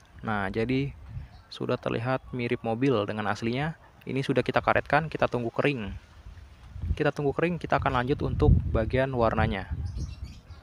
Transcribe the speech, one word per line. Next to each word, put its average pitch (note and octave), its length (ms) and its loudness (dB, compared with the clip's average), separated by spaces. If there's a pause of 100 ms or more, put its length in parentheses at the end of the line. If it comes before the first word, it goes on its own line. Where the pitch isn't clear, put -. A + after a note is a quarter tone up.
(260)
Nah, G2+ 240 -2
jadi B2+ 400 0 (600)
sudah B2 260 -2
terlihat B2+ 460 -2 (100)
mirip A#2+ 320 -2
mobil A2+ 400 2
dengan G#2 240 -4
aslinya. B2 480 -2 (300)
Ini C3 180 -2
sudah B2+ 160 2
kita - 160 2
karetkan, C#3+ 480 4
kita - 240 0
tunggu A#2+ 240 -2
kering. B2 400 0 (1040)
Kita D3 160 4
tunggu C#3+ 160 0
kering, E3 300 0
kita - 180 2
akan C3+ 220 2
lanjut B2+ 260 0
untuk C3+ 240 4 (220)
bagian B2+ 420 2
warnanya. A2 560 2 (920)